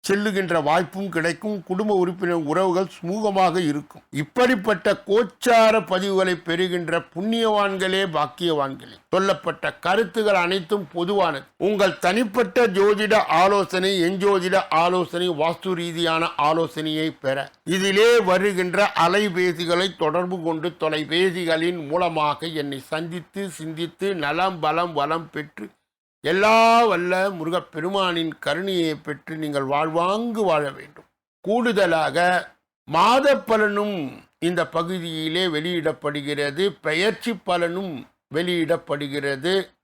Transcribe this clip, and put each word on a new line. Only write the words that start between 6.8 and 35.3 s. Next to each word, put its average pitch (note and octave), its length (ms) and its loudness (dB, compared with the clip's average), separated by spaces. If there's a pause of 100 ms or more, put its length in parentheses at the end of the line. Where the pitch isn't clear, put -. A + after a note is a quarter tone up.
புண்ணியவான்களே, G3 1040 0
பாக்கியவான்களே. D3 880 -2 (120)
சொல்லப்பட்ட E3+ 720 0
கருத்துகள் G3+ 600 2
அனைத்தும் F#3 480 -2
பொதுவானது. F3 580 0 (140)
உங்கள் G3 380 2
தனிப்பட்ட A3 720 2
ஜோதிட G3+ 440 4 (220)
ஆலோசனை, F#3+ 560 2 (100)
எஞ்சோதிட F#3+ 540 2 (220)
ஆலோசனை, F3+ 560 0
வாஸ்து E3 400 -2
ரீதியான E3+ 680 -2
ஆலோசனையை D#3 680 0 (120)
பெற C3+ 280 -4 (200)
இதிலே F#3+ 420 4 (140)
வருகின்ற F#3 760 2
அலைபேசிகளை F3+ 960 0
தொடர்பு F3 440 -2
கொண்டு D#3+ 380 -4
தொலைபேசிகளின் E3 1080 0
மூலமாக D#3 680 -2
என்னை C#3+ 320 -6
சந்தித்து, E3+ 640 -8
சிந்தித்து, D#3+ 680 -8
நலம், E3 440 -2
பலம், D#3+ 340 -2
வளம் D3+ 360 -2
பெற்று, D#3 360 -12 (580)
எல்லா G3+ 320 2 (280)
வல்ல F3+ 280 0 (180)
முருகப்பெருமானின் E3+ 1080 -4
கருணையை E3+ 580 -2
பெற்று D3+ 400 -12
நீங்கள் D3 320 -4
வாழ்வாங்கு F3+ 760 0
வாழ D#3 260 2
வேண்டும். - 360 -20 (380)
கூடுதலாக F#3 720 0 (720)
மாத A#3+ 520 4
பலனும் G#3 560 0 (460)
இந்த E3+ 260 0
பகுதியிலே E3+ 800 -4